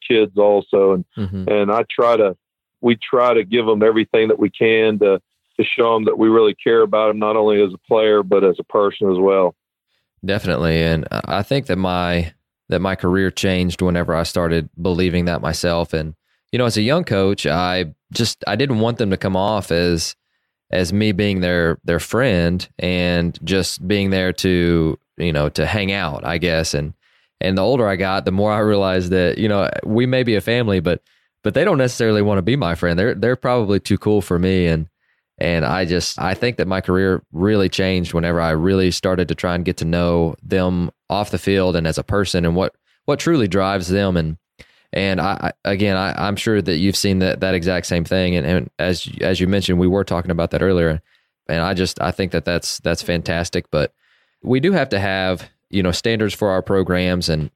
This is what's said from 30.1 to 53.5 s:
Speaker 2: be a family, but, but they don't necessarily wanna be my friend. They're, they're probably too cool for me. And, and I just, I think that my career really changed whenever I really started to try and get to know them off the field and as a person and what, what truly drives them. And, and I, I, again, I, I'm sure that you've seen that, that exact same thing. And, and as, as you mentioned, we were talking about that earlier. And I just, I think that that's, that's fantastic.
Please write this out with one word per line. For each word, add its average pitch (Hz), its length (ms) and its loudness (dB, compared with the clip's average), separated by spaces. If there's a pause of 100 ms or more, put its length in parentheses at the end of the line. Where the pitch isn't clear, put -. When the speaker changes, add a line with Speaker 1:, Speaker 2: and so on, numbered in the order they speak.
Speaker 2:
be 117 120 0
a 98 60 0
family, 110 380 0
but, 82 220 -2 (420)
but 107 100 0
they 147 120 2
don't 190 120 2
necessarily 117 440 2
wanna 101 200 0
be 110 140 0
my 87 200 -2
friend. 85 220 0
They're, 98 180 0
they're 113 200 0
probably 113 440 0
too 98 180 -2
cool 107 240 0
for 90 180 -2
me. 92 280 2
And, 80 200 0 (520)
and 82 260 0
I 90 200 -2
just, 85 360 -4
I 92 140 -2
think 120 220 -4
that 85 100 -2
my 95 120 -2
career 92 520 0
really 98 360 2
changed 92 460 -2
whenever 85 260 0
I 82 120 0
really 90 400 2
started 90 360 0
to 82 80 -4
try 87 200 -4
and 87 100 -4
get 87 120 -4
to - 80 -4
know 85 580 0
them 90 480 -2 (180)
off 104 220 -4
the - 80 -4
field 92 360 0
and 82 120 -2
as 78 100 -4
a 71 60 -4
person 92 420 -2
and 85 100 0
what, 92 200 -2 (300)
what 143 140 -2
truly 147 280 0
drives 95 420 -2
them. 95 260 0
And, 80 220 -2 (560)
and 95 260 -2
I, 95 320 -4 (140)
I, - 60 -2
again, 98 260 0
I, 92 300 -4
I'm 101 80 -2
sure 107 260 0
that 87 160 0
you've 92 180 0
seen 98 240 0
that, 92 200 0
that 92 160 0
exact 90 320 -2
same 85 180 -2
thing. 90 300 0
And, 78 100 -2
and 85 320 -2
as, 90 320 -4 (120)
as 87 200 0
you 92 60 0
mentioned, 92 320 0
we 92 80 4
were 98 160 2
talking 87 280 -4
about 85 200 -2
that 76 100 0
earlier. 85 400 2 (480)
And 82 120 -2
I 92 120 -2
just, 90 260 -2
I - 120 -2
think 95 200 -4
that 85 140 -4
that's, - 340 -6
that's 85 220 -4
fantastic. 85 720 -4